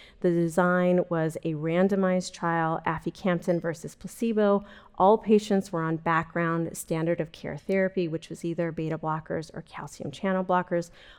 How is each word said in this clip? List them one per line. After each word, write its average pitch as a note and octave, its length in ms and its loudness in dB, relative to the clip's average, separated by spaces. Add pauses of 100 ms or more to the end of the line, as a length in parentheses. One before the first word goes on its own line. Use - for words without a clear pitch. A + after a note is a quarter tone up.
(200)
The F3+ 100 2
design F3+ 760 4
was D#3+ 340 -2
a E3 120 -2
randomized F#3 800 2
trial, E3 540 -2
aficamten E3+ 760 -2
versus D#3+ 320 -6
placebo. G#3 720 0 (340)
All G3 180 6
patients G#3 560 2
were E3 100 -2
on D#3+ 140 -2
background E3 800 -2
standard E3 420 -2
of D#3+ 140 -6
care - 240 -10
therapy, F#3+ 500 0
which D#3+ 220 -6
was E3 160 -14
either E3+ 260 -2
beta D#3+ 280 -4
blockers D#3+ 560 -4
or D#3+ 80 -10
calcium - 480 -12
channel F#3 340 -2
blockers. F3+ 460 0 (280)